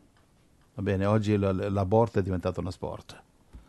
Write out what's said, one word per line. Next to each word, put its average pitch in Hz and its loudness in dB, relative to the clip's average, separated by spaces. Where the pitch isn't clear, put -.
Va 104 -6
bene, 98 0
oggi 107 2
l-, 101 4
l-, 98 0
l'aborto 107 2
è - 2
diventato 92 -2
uno 87 -4
sport. - -12